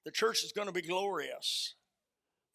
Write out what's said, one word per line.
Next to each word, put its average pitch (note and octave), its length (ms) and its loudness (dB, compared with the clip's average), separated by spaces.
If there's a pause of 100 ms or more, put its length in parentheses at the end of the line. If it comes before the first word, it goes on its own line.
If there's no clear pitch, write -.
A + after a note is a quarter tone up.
the D#3+ 60 -10
church A3 320 4
is - 100 -4
gonna G3+ 200 -2
be F3 100 0
glorious. E3+ 920 0 (800)